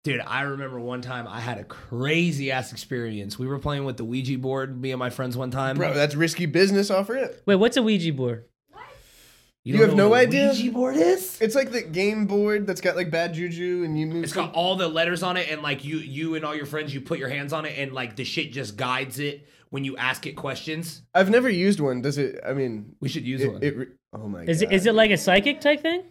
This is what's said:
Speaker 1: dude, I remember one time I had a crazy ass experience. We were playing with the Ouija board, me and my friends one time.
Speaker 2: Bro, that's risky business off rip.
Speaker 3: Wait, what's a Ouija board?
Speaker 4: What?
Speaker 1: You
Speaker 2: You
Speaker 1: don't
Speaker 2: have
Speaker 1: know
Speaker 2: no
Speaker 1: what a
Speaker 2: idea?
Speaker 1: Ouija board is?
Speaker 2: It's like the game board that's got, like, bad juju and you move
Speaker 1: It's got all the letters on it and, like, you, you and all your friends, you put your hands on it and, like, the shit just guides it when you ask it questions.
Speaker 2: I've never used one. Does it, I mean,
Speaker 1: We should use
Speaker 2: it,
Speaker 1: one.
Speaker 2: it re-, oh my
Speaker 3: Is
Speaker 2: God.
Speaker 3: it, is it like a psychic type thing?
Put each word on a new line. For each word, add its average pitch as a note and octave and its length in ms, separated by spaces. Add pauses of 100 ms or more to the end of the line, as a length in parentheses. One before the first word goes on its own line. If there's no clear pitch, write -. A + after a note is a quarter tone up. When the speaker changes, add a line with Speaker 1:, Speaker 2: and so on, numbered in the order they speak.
Speaker 1:
dude, B2+ 180
I B2+ 200
remember C#3 380
one B2 220
time B2 260
I G#2 120
had A#2 180
a - 60
crazy C#3+ 880
ass B2+ 200
experience. A2 680
We B2+ 80
were C#3 100
playing C#3+ 280
with B2 120
the A#2 80
Ouija B2+ 320
board, C3 420
me C3 120
and B2+ 80
my B2 100
friends B2 260
one B2+ 140
time. C3+ 280
Speaker 2:
Bro, D3 180
that's D3 180
risky E3 320
business G3 460
off G3 180
rip. B3+ 380
Speaker 3:
Wait, G3+ 80
what's A3 200
a C4 60
Ouija F#3 320
board? A#2+ 320 (260)
Speaker 4:
What? - 120 (800)
Speaker 1:
You B2 100
Speaker 2:
You G#3+ 60
Speaker 1:
don't A3 100
Speaker 2:
have - 80
Speaker 1:
know G3 60
Speaker 2:
no G#3 60
Speaker 1:
what A#3+ 100
a B3 80
Speaker 2:
idea? C#4 220
Speaker 1:
Ouija B3 240
board B3+ 220
is? F4 460
Speaker 2:
It's A3 140
like C4+ 160
the A#3+ 100
game G3+ 460
board G#3 400
that's F3+ 140
got, F3 140
like, F3 140
bad E3+ 240
juju F3 500
and D#3 160
you D#3 60
move E3 180
Speaker 1:
It's D3+ 100
got F3 200
all F3+ 220
the F#3 120
letters E3+ 360
on F3+ 140
it D#3+ 120
and, D3+ 140
like, C#3+ 200
you, D3+ 140
you D3+ 380
and D#3 100
all D3+ 80
your D3 140
friends, D3 260
you C3+ 80
put D#3 160
your C3 120
hands C#3+ 220
on D#3 140
it C3+ 140
and, C#3 140
like, B2 220
the B2+ 100
shit C#3+ 280
just A2 240
guides B2+ 400
it C#3+ 300 (240)
when C#3 120
you C3+ 140
ask B2+ 300
it - 60
questions. D#3 680 (140)
Speaker 2:
I've F#3+ 160
never B3 180
used F#3 300
one. B2+ 240
Does C#3 160
it, C3 260
I B2+ 80
mean, A#2 480
Speaker 1:
We C#3 80
should B2+ 160
use C3 160
Speaker 2:
it, C3+ 120
Speaker 1:
one. F#2 100
Speaker 2:
it C#3+ 140
re-, B2+ 80 (280)
oh G#2+ 140
my F#2+ 140
Speaker 3:
Is E3 220
Speaker 2:
God. G3+ 80
Speaker 3:
it, G3 40
is F#3+ 120
it A3+ 80
like A3 160
a F3+ 60
psychic G3+ 440
type D4 220
thing? E4+ 280